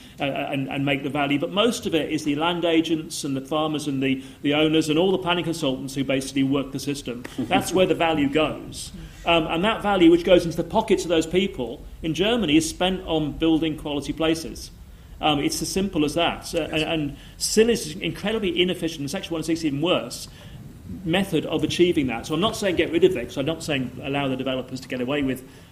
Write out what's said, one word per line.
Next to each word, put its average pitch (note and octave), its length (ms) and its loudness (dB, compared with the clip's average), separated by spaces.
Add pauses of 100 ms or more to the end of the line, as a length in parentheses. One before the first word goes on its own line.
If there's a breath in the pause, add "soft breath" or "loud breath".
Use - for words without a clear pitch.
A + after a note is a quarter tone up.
(200 loud breath)
uh, D3 60 -2
and, C#3 440 -4
and C#3 160 -2
make C#3+ 160 0
the C#3+ 80 -4
value. C#3+ 300 0
But E3+ 120 -4
most G#3+ 360 0
of F3 80 0
it D3 160 0
is D3+ 140 -2
the C#3+ 100 0
land E3+ 300 0
agents D#3+ 580 0
and C#3 120 -2
the C3 60 -4
farmers D3+ 460 -2
and C3+ 160 -2
the, C3+ 200 0 (180 loud breath)
the C#3+ 120 2
owners D#3 360 4
and D3+ 100 2
all F#3+ 120 4
the F#3+ 60 2
planning F3 280 0
consultants C3+ 500 -4
who C#3 80 0
basically C3+ 400 0
work C3+ 300 0
the C3+ 60 -4
system. C3 440 -6 (160)
That's F3 340 0
where F#3 140 6
the D#3+ 80 2
value D#3 340 2
goes. - 640 -2 (340 loud breath)
Um, E3 220 4
and E3+ 160 -2
that G#3+ 180 0
value, F#3+ 300 8
which F3 140 6
goes F3+ 200 8
into E3 120 -4
the E3+ 80 0
pockets G#3 400 2
of E3 40 -4
those D#3+ 160 2
people D#3+ 580 -2 (200 loud breath)
in E3 100 -2
Germany, F#3+ 440 4
is D#3+ 120 2
spent F#3 380 -2
on D#3 240 0
building D#3+ 460 2
quality D3 360 -4
places. D#3+ 560 -2 (520 loud breath)
Um, D3+ 180 2
it's D#3 220 -2
as D#3+ 80 -4
simple F#3+ 340 0
as D3 120 0
that. D#3 380 -2
Uh, E3+ 100 0
and, D#3 200 -2
and D#3 340 -4 (220 loud breath)
sil A3+ 300 4
is A3+ 260 0
incredibly G3 640 -2
inefficient, E3 380 -2
and C#3+ 100 -4
Section F#3 240 -8
one E3 60 -4
oh D3+ 40 -4
six D#3+ 200 -2
even C#3+ 160 0
worse, C#3+ 480 -2 (800 loud breath)
method E3+ 400 0
of D3 180 -4
achieving D#3+ 440 2
that. A#2+ 180 -6
So D#3 80 -4
I'm D3+ 60 0
not A3 160 0
saying F#3+ 200 -2
get D3+ 160 0
rid E3+ 120 0
of F#3 140 8
it, A#2+ 80 -6
'cause - 120 -10
I'm C#3 80 -2
not D#3+ 180 -4
saying C3 400 -4
allow C#3+ 240 -2
the C3 80 -2
developers B2+ 460 -6
to - 60 -16
get B2+ 140 -6
away C#3 220 -2
with C3 200 -2 (280 loud breath)